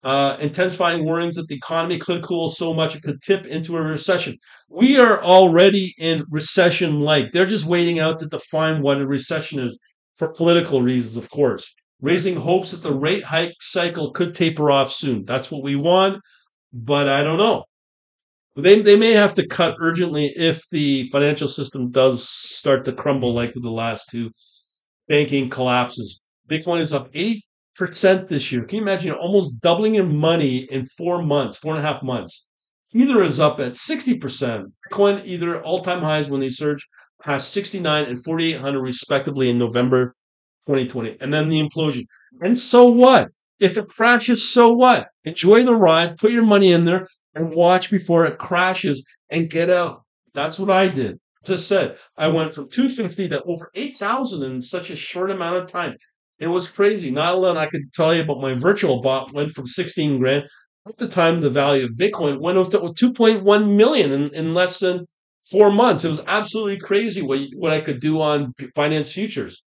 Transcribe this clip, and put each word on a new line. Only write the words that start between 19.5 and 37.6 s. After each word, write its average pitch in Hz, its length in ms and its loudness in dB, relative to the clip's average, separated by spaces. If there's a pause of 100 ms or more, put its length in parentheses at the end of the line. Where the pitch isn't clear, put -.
urgently 165 560 -2
if 160 360 -2
the 143 380 0
financial 143 380 0
system 131 440 -6
does 131 360 2
start - 580 -4
to 135 60 -2
crumble, 127 400 -2
like 117 220 -4
with 120 100 -12
the 120 60 -8
last 113 400 -6
two 117 220 -10 (760)
banking 139 420 0
collapses. 123 720 -4 (300)
Bitcoin 165 320 -2
is 156 100 -4
up 131 220 -4
eight 208 300 -4 (320)
percent 185 520 0
this 143 240 -4
year. 120 120 -2
Can 196 140 -8
you 220 40 -4
imagine 185 300 -2
almost 170 500 0
doubling 196 320 2
your 196 120 2
money 151 680 0
in 131 160 -6 (100)
four 175 240 -4
months, 143 360 -2
four 156 180 -6
and 147 100 -4
a - 20 -2
half 147 140 -6
months? 123 460 -8 (480)
Ether 247 260 4
is 147 180 0
up 151 200 2
at 127 160 -6
sixty 262 400 -4
percent. 117 500 -6 (240)
Bitcoin 202 340 0
Ether 170 380 -6
all-time 180 400 -4
highs 151 260 -2
when 139 140 -4
they 135 80 -4
surged 147 340 -4 (380)
past 143 320 -6
sixty-nine 170 520 -2